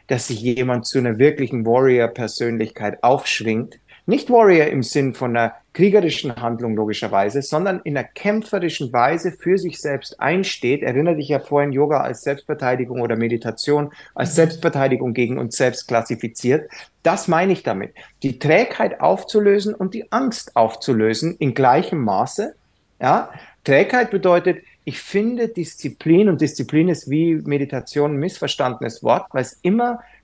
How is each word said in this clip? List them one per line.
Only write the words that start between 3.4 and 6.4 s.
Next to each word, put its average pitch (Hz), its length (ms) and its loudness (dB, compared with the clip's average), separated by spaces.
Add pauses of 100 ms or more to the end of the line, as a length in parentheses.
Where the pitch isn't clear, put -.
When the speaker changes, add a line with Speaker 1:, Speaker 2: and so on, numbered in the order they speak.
Speaker 1:
Nicht 247 260 0
Warrior 196 360 6
im 139 140 0
Sinn 135 320 -2
von 120 240 -4
einer 113 160 0 (200)
kriegerischen 170 640 2
Handlung 117 400 -4